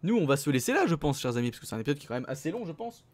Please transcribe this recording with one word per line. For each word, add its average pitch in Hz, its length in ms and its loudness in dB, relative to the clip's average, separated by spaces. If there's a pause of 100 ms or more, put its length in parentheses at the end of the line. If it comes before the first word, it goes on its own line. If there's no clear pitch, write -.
nous 220 140 4
on 180 80 4
va 135 120 4
se 143 120 -2
laisser 135 240 2
là, 359 140 4
je 170 80 4
pense, 143 240 0
chers 120 180 0
amis, 120 140 2
parce - 80 -14
que - 60 -18
c'est - 100 -8
un 113 40 -4
épisode 139 180 0
qui 143 80 -16
est - 20 -20
quand 117 80 -6
même 127 120 -4
assez 143 240 -6
long, 226 140 -6
je 165 60 -8
pense. 226 420 -12